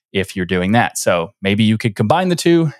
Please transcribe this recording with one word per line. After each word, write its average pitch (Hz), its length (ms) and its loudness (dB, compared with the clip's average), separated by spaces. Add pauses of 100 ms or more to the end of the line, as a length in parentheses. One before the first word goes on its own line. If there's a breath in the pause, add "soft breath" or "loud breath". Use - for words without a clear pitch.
(120)
if 92 240 -4
you're 92 100 -4
doing 92 260 -2
that. 117 260 0
So 87 320 0 (120)
maybe 101 220 0
you 110 140 2
could 107 180 -4
combine 156 340 0
the 175 60 0
two, 170 440 2